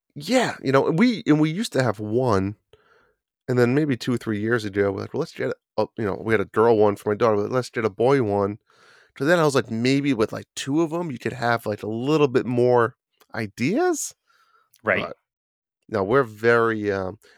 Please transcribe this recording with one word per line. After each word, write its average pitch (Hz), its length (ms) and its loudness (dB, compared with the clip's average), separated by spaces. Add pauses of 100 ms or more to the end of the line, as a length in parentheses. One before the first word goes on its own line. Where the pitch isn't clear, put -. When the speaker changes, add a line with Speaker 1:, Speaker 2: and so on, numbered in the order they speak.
(160)
Speaker 1:
Yeah, 190 480 -2
you 131 80 0
know, 135 160 4
and 160 100 0
we, 220 300 2
and 151 120 4
we 156 120 2
used 196 220 -8
to 131 100 0
have 107 160 -2
one, 107 560 0 (920)
and 123 120 0
then 120 160 4
maybe 143 220 0
two 127 160 -4
or 117 40 0
three 107 220 -6
years 110 260 -2
ago, 101 260 0
we're 98 100 -6
like, 104 120 -10
"Well, 120 80 -6
let's 170 120 -10
get 127 180 -6 (260)
a," 107 100 -2 (100)
you 110 80 -4
know, 92 180 -2
we 110 100 -2
had 104 80 0
a 95 40 -4
girl 113 320 4
one 104 200 4
for - 140 -6
my 104 40 0
daughter, 107 220 2
but 104 140 -4
let's 127 200 -4
get 113 140 -4
a 107 60 0
boy 127 320 2
one. 101 360 -2 (600)
So 139 60 -4
then 175 140 4
I 160 60 4
was 139 100 0
like, 117 160 0
maybe 135 420 0
with, 107 200 0
like, 107 220 -12
two 147 260 -2
of 156 120 -2
'em, 170 180 -6
you 117 80 -10
could 110 140 -6
have, 117 340 -2
like, 107 160 -6
a 101 60 -6
little 139 400 2
bit 120 180 0
more 120 500 2 (380)
ideas. 170 800 -2 (680)
Speaker 2:
Right. 92 260 -2
Speaker 1:
But, - 80 -16 (720)
no, 104 140 -2
we're 123 200 2
very, 110 680 0
um, 98 280 -4 (180)